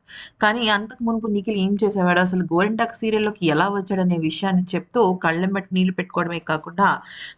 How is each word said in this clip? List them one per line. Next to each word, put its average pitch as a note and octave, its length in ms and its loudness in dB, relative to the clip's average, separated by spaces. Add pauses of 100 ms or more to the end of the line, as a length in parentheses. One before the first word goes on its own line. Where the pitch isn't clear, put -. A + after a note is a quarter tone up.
(420)
కానీ A3 260 2
అంతకు G#3+ 360 -2
మునుపు A3+ 240 -2
నిఖిల్ G#3 280 -2
ఏం G3 280 2
చేసేవాడు, F#3 360 2
అసలు F3+ 240 2
గోరింటాకు G#3+ 500 0
సీరియల్లోకి G#3+ 540 -2
ఎలా D#3 200 2
వచ్చాడనే F#3+ 500 0
విషయాన్ని F3+ 460 0 (120)
చెప్తూ F#3 380 2
కళ్ళెంబటి F#3 600 -2
నీళ్లు F#3 180 2
పెట్టుకోవడమే F3 480 -4
కాకుండా, E3+ 600 0 (360)